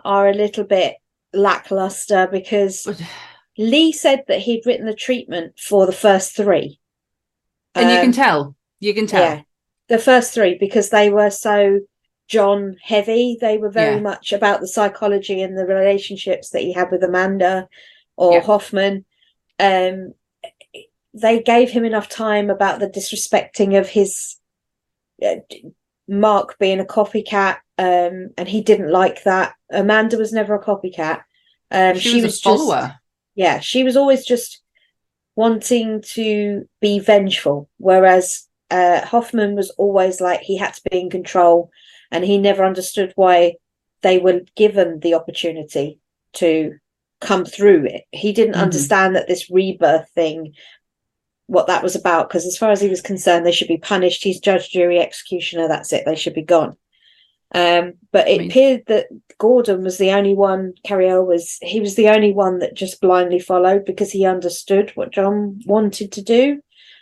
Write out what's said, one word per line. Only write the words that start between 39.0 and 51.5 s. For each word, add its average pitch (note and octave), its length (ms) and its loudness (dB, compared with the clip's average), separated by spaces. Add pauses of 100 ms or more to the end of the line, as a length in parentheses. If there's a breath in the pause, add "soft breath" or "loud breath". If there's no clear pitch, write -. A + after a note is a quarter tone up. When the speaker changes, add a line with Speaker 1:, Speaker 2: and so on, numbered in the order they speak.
Speaker 1:
Hoffman A#3 480 -2
was G3 160 -4
always F#3+ 500 0
like, F3+ 200 -2
he - 160 -6
had - 180 -8
to - 160 -20
be F#3 100 -2
in F3+ 100 -8
control, F3 600 2 (400 soft breath)
and E3+ 140 -4
he G3+ 140 2
never G3 260 2
understood F#3 520 -4
why F3 380 4 (480)
they F#3 160 4
were F3+ 220 2 (160)
given F#3+ 440 2
the E3+ 140 0
opportunity D#3+ 840 -6 (360)
to D#3+ 400 0 (460)
come F#3 240 0
through G3 400 4
it. - 280 -8
He G#3 200 -4
didn't A3+ 220 2
Speaker 2:
Mm-hmm. F3+ 80 0
Speaker 1:
understand F#3 540 0
that - 120 -2
this F3+ 220 -6
rebirth F3 600 0
thing, D#3+ 440 -6 (920 soft breath)
what F3 200 0